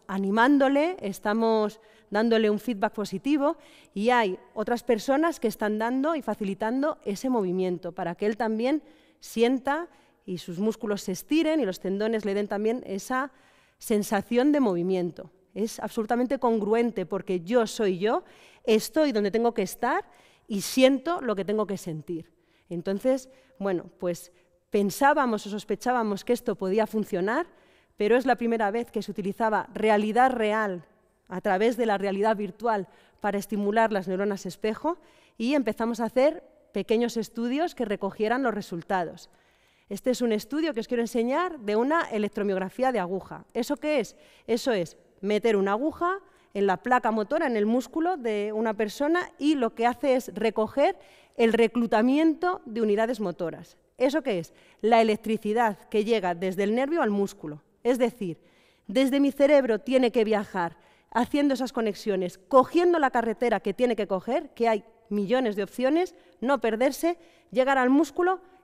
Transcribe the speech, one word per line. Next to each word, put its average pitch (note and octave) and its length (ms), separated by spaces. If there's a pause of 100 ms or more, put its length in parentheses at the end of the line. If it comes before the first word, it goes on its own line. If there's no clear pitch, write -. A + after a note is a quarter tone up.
animándole, C4+ 920
estamos G#3+ 800 (280)
dándole A3+ 400
un G#3 100
feedback G#3 340
positivo C#4 640 (360)
y A3 180
hay A3 280 (140)
otras A3+ 300
personas C#4 580
que A3+ 80
están G#3+ 280
dando C4 380
y C#4 60
facilitando A3 840
ese G3+ 260
movimiento F#3 640
para E3+ 240
que G3+ 100
él A3 120
también A#3+ 440 (380)
sienta C4+ 720 (360)
y F#3 120
sus E3 200
músculos G#3 440
se G3+ 100
estiren D#4 480
y B3+ 60
los F#3 160
tendones G#3 420
le G3 100
den G#3 140
también G#3+ 380
esa B3+ 480 (440)
sensación A#3 760
de D4 80
movimiento. F3+ 680 (220)
Es G#3+ 280
absolutamente A#3+ 580
congruente A3+ 680
porque F#3 360
yo A3 260
soy F#3+ 320
yo, A#3 240 (400)
estoy C#4 480
donde G#3 200
tengo A#3 220
que G#3+ 100
estar C4+ 420 (420)
y G3+ 140
siento C4 580
lo A#3+ 160
que G3 80
tengo G#3 240
que F#3+ 100
sentir. D#3+ 540 (380)
Entonces, G3+ 600 (300)
bueno, F#3+ 300 (100)
pues F3 320 (380)
pensábamos A#3+ 760
o G3+ 40
sospechábamos G#3+ 760
que A#3+ 80
esto A#3 220
podía G3 320
funcionar, A3 600 (480)
pero G#3+ 220
es B3+ 80
la B3+ 100
primera A3+ 360
vez A#3 200
que G#3+ 100
se G3+ 100
utilizaba G3+ 600
realidad G#3+ 580
real G#3+ 540 (440)
a F3+ 100
través G#3 380
de A#3+ 80
la G#3 120
realidad G3 380
virtual G#3 520 (340)
para G3+ 160
estimular G#3 560
las F#3 140
neuronas G3 380
espejo A3 520 (400)
y A#3 160
empezamos A3+ 460
a A#3 60
hacer C#4+ 380 (300)
pequeños A3+ 420
estudios A#3+ 580
que B3 120
recogieran G#3+ 580
los A#3 100
resultados. F3 760 (580)
Este G3+ 220
es B3 120
un A#3 120
estudio D4 400
que A3+ 80
os G#3+ 60
quiero A#3 160
enseñar C4+ 560
de G#3 160
una C#4 340
electromiografía G#3 840
de A#3 80
aguja. F3 540
¿Eso A#3+ 240
qué D4+ 240
es? - 160 (280)
Eso A#3+ 280
es F3 240 (240)
meter G#3 340
una G3 160
aguja D#4+ 480 (340)
en G3+ 140
la F#3 100
placa B3 340
motora, B3 360
en A#3+ 80
el G#3 100
músculo D#4+ 520
de G#3+ 340
una A3 220
persona C#4 640
y D4+ 180
lo B3 180
que A#3 120
hace B3+ 300
es B3 180
recoger A3+ 640 (400)
el A3+ 160
reclutamiento B3+ 1120
de A#3 160
unidades A3 380
motoras. F3 580 (200)
¿Eso C4 260
qué G3+ 160
es? D#3+ 140 (280)
La A3+ 200
electricidad G#3+ 760 (120)
que G#3+ 140
llega G3 320
desde F#3 280
el G#3 120
nervio C#4 260
al A3+ 80
músculo. G3 520 (220)
Es B3 140
decir, A3 420 (480)
desde C4 320
mi C#4 120
cerebro C#4 480
tiene B3+ 320
que A#3 120
viajar G3 540 (340)
haciendo C#4 420
esas B3 180
conexiones, G3+ 640
cogiendo E4 640
la C4+ 120
carretera A3+ 500
que G3+ 120
tiene A#3+ 220
que G#3 120
coger, A#3 420
que A#3 180
hay A3 160 (260)
millones G#3 460
de G3+ 80
opciones, C#4+ 520 (260)
no C4 180
perderse, C4 580 (340)
llegar C4 260
al B3 120
músculo F4 520 (220)